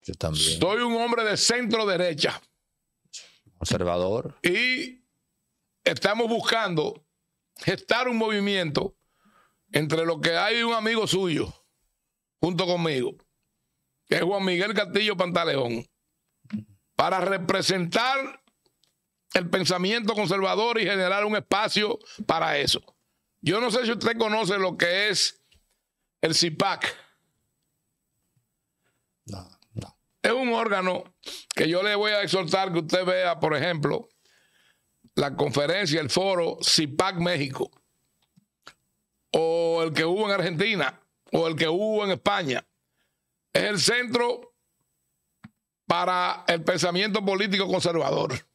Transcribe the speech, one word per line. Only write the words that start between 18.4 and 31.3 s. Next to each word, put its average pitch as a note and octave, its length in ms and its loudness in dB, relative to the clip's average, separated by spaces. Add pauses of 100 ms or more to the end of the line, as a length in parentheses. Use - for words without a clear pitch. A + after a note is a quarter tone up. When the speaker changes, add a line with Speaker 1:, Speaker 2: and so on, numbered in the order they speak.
Speaker 2:
el F3+ 160 0
pensamiento F#3+ 640 0
conservador G3 680 0
y - 20 2
generar F#3+ 400 0
un G#3+ 140 0
espacio G3+ 600 0 (300)
para D#3+ 300 -2
eso. - 260 0 (560)
Yo G3 220 0
no B3 100 0
sé B3 140 0
si A3 60 0
usted A#3 260 0
conoce G#3+ 400 0
lo F#3 200 -2
que F#3 320 2
es - 320 -2 (800)
el D#3+ 140 2
cipac. E3+ 600 0 (2250)
Speaker 1:
No, F#2 240 -16 (240)
no. - 240 -14 (240)
Speaker 2:
Es G#3+ 100 2
un A#3+ 220 0
órgano G3+ 500 0 (500)